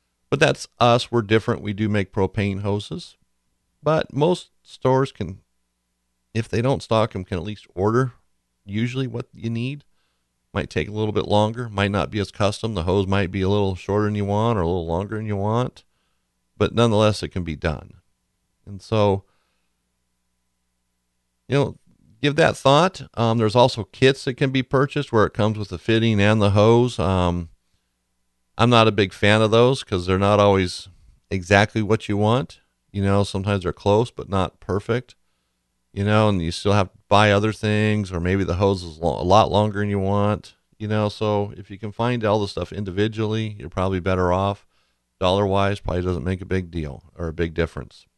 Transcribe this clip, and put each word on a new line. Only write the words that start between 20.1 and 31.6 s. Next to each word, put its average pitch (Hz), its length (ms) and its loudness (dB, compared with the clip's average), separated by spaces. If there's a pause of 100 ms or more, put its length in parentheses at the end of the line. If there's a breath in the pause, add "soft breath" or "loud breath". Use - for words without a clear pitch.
you 127 80 -2
know, - 220 -2 (440)
give 143 140 0
that 160 200 2
thought. 147 460 2 (120)
Um, 117 240 0
there's 110 180 0
also 123 260 4
kits - 420 0
that 127 100 -4
can 135 160 -2
be 131 120 0
purchased 139 500 -2
where 107 140 6
it - 80 -10
comes 107 240 0
with 101 120 -10
the 87 80 -8
fitting 113 420 2
and 107 200 4
the 101 100 4
hose. 113 500 4
Um, 87 480 0 (1080)
I'm 117 140 2
not 113 180 6
a 110 40 4
big 101 200 0
fan 107 300 4
of 107 80 2
those 123 320 4
'cause 90 240 -4
they're 95 120 2
not 101 220 4
always 95 480 2 (420)
exactly 101 520 2